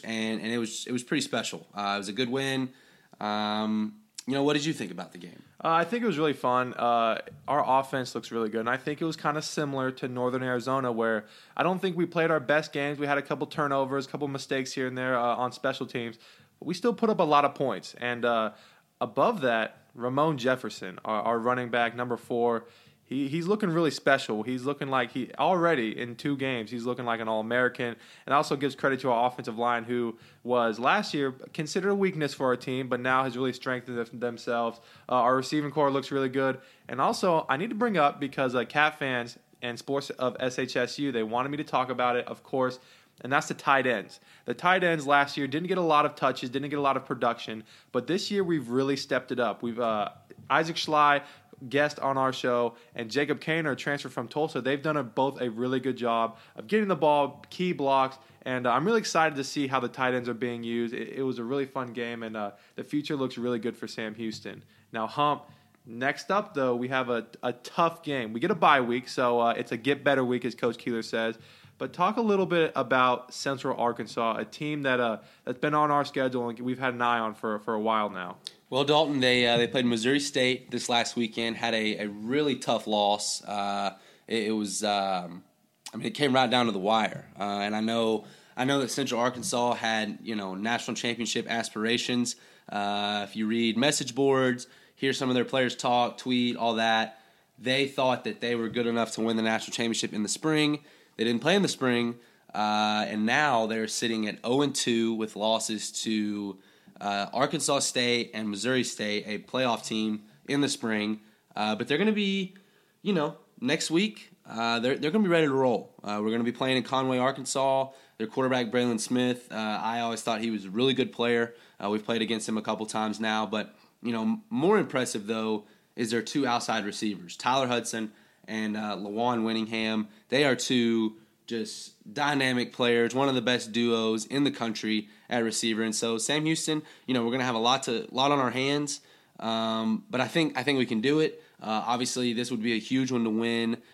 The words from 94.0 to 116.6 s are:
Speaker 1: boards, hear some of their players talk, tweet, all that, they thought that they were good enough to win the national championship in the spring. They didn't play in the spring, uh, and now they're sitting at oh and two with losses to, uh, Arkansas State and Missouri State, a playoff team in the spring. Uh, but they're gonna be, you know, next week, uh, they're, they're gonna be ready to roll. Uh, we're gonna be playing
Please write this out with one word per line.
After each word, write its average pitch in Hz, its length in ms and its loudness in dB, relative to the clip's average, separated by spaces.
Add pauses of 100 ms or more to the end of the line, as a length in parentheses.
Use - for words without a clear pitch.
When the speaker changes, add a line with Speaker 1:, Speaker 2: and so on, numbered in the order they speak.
Speaker 1:
boards, 131 520 2 (280)
hear 135 160 0
some 131 160 -2
of 127 80 2
their 120 80 2
players 123 320 0
talk, 123 440 0
tweet, 123 360 0
all 117 200 0
that, 113 440 2 (400)
they 131 260 2
thought 131 380 2
that 104 160 -6
they 120 160 -2
were 113 140 -2
good 117 180 0
enough 117 280 0
to 113 60 -4
win 113 140 2
the 110 80 0
national 110 300 0
championship 113 400 -2
in 104 100 -2
the 101 60 -2
spring. 151 500 2 (380)
They 113 60 -2
didn't 117 180 0
play 160 140 4
in 202 60 4
the 170 80 2
spring, 120 460 0 (380)
uh, 107 540 2
and 107 180 -2
now 123 420 4
they're 110 200 -2
sitting 110 400 -2
at 98 160 -6
oh 127 180 2
and 139 140 0
two 113 380 2
with 110 240 -4
losses 110 520 0 (140)
to, 104 540 -2 (420)
uh, 101 320 -2
Arkansas 143 480 0
State 120 540 0
and 110 160 -4
Missouri 117 340 0
State, 104 420 -4
a 104 120 -6
playoff 123 480 -2
team 110 380 -2 (260)
in 139 100 2
the 143 80 4
spring. 107 540 -2 (340)
Uh, 107 180 0
but 117 140 -4
they're 143 100 2
gonna 208 140 2
be, 196 440 -2 (460)
you 196 120 0
know, 156 240 0 (240)
next 135 300 0
week, 208 380 0 (160)
uh, 117 340 0
they're, 131 180 2
they're 147 120 -2
gonna 214 140 4
be 180 60 4
ready 160 180 6
to 135 60 2
roll. 131 400 2 (100)
Uh, 104 180 -2
we're 110 100 0
gonna 117 120 2
be 120 80 0
playing 131 240 0